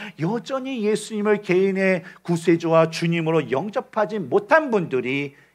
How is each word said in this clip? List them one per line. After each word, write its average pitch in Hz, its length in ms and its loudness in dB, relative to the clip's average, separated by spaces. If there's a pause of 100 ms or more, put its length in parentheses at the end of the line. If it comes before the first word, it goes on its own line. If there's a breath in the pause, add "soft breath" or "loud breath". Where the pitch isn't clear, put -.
(200 loud breath)
여전히 247 640 -4
예수님을 208 580 0
개인의 190 640 2 (200 loud breath)
구세주와 165 640 2
주님으로 160 600 0
영접하지 214 680 -4
못한 202 520 2
분들이 139 640 -2 (200 soft breath)